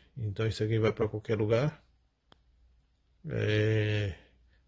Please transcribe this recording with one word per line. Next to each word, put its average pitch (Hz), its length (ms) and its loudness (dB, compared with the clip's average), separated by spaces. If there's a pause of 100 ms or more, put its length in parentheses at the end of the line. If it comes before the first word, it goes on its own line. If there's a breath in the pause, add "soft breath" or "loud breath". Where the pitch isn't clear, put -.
(180 loud breath)
Então 110 300 -4
isso 107 160 -2
aqui 110 160 2
vai 107 120 4
pra 107 160 -2
qualquer 107 300 -4
lugar. 113 420 2 (1500)
É, 107 840 0 (540 soft breath)